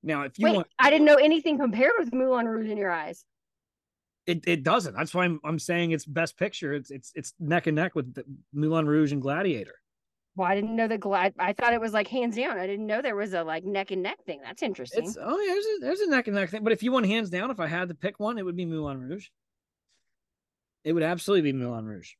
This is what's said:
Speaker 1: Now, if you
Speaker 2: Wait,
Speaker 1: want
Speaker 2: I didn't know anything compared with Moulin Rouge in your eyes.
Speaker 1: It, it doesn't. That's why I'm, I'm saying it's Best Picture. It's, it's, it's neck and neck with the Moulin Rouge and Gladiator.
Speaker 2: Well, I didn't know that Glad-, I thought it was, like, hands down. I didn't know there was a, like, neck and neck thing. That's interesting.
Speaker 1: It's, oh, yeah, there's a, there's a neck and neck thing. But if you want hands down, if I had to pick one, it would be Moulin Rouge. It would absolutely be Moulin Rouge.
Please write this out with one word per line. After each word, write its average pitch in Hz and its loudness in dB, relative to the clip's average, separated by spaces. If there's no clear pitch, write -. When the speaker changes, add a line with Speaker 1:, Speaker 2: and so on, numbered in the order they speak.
Speaker 1:
Now, 151 -2
if - -8
you 208 2
Speaker 2:
Wait, 220 6
Speaker 1:
want 180 0
Speaker 2:
I 262 8
didn't 302 6
know 294 10
anything 302 6
compared 254 2
with 247 -2
Moulin 254 2
Rouge 220 -4
in 214 -4
your 196 -2
eyes. 170 -8
Speaker 1:
It, 170 -2
it 170 2
doesn't. 165 2
That's 143 -4
why 180 2
I'm, 165 0
I'm 156 -4
saying 170 0
it's 156 -2
Best 160 -4
Picture. 175 -4
It's, 139 -8
it's, 135 -16
it's - -12
neck 165 0
and 156 2
neck 170 0
with 127 -4
the - -12
Moulin 156 2
Rouge 151 4
and 139 -2
Gladiator. 143 -2
Speaker 2:
Well, 185 -2
I 190 2
didn't 220 -2
know 226 2
that 220 -2
Glad-, 196 0
I 185 0
thought 233 2
it 233 0
was, 226 -4
like, 208 2
hands 240 -2
down. 247 -4
I 185 -4
didn't 202 -4
know 214 -2
there 254 -2
was 202 -4
a, 170 0
like, 160 -4
neck 196 -4
and 185 -2
neck 208 -6
thing. 143 -10
That's 151 -12
interesting. 190 -4
Speaker 1:
It's, 214 -8
oh, 269 -4
yeah, 392 -2
there's 415 -2
a, 427 -2
there's 330 -2
a 381 0
neck 254 2
and 202 -4
neck 196 -2
thing. 214 -8
But 226 2
if 208 -2
you 247 0
want 254 2
hands 214 0
down, 185 -4
if 214 -8
I 160 -2
had 175 -2
to 170 -10
pick 190 -6
one, 220 -4
it 202 -6
would 180 -6
be 180 -4
Moulin 151 -4
Rouge. 151 -12
It 151 -2
would 165 2
absolutely 170 2
be 135 -2
Moulin 120 -6
Rouge. 104 -14